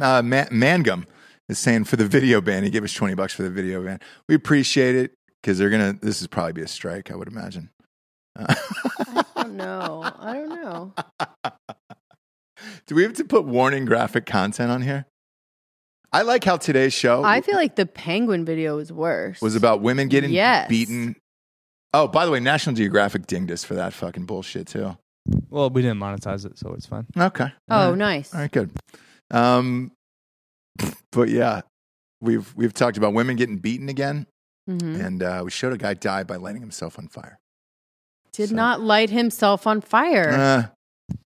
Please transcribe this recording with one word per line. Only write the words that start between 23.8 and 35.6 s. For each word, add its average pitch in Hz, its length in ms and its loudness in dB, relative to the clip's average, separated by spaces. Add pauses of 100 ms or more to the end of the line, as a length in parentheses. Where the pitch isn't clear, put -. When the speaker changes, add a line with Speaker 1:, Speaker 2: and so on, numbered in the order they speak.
Speaker 1:
fucking 90 340 -10
bullshit 92 420 -10
too. 98 300 -8 (520)
Speaker 3:
Well, 139 200 0
we 127 120 2
didn't 113 180 0
monetize 101 460 -8
it, - 120 -16
so 90 160 -12
it's - 120 -14
fine. 110 200 -12 (120)
Speaker 1:
Okay. 170 340 0 (180)
Speaker 2:
Oh, 226 60 2
Speaker 1:
All 196 140 4
right. 175 80 0
Speaker 2:
nice. 190 360 -2
Speaker 1:
All 170 60 -6
right, 147 120 -4
good. 98 200 0 (580)
Um, 123 640 2 (1200)
but 120 180 2
yeah, 117 320 0 (600)
we've, 113 340 -2
we've 113 180 0
talked 120 240 0
about 104 160 2
women 123 220 0
getting 113 220 -2
beaten 123 320 -6
again, 139 360 -4 (440)
Speaker 2:
Mm-hmm. 170 320 -6
Speaker 1:
and, 92 220 -6
uh, 90 200 -4
we 92 80 -8
showed 127 220 -4